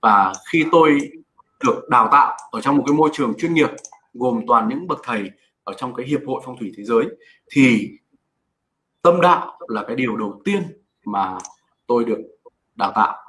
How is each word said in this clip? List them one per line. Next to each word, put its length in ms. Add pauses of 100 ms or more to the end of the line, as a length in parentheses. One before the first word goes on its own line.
Và 320 (200)
khi 200
tôi 260 (640)
được 240
đào 240
tạo 240 (140)
ở 100
trong 160
một 100
cái 100
môi 160
trường 260
chuyên 160
nghiệp 160 (440)
gồm 320
toàn 220
những 200
bậc 160
thầy 260 (340)
ở 80
trong 220
cái 120
hiệp 200
hội 180
phong 140
thủy 180
thế 80
giới, 220 (440)
thì 400 (1120)
tâm 180
đạo 380 (100)
là 180
cái 100
điều 200
đầu 280
tiên 180 (420)
mà 340 (480)
tôi 180
được 140 (560)
đào 200
tạo. 220 (120)